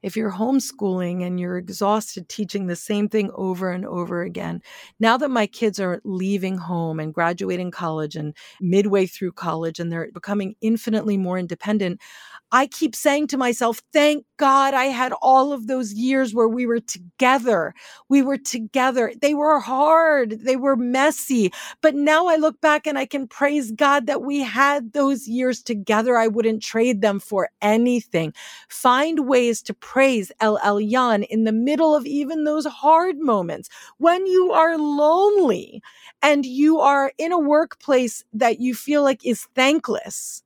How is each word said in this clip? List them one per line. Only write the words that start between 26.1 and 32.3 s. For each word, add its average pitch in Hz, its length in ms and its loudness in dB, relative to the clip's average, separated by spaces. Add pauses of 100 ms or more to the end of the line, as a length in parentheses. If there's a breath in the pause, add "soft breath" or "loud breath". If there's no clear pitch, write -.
I 226 120 4
wouldn't 220 340 0
trade 226 380 0
them 202 180 2
for 190 300 -2 (120)
anything." 214 760 0 (340 loud breath)
Find 285 580 2
ways 247 360 2
to 214 120 -12
praise 254 640 0
El 214 200 0
Elyon 214 680 0
in 220 180 0
the 220 80 0
middle 294 400 2
of 294 140 2
even 294 380 -4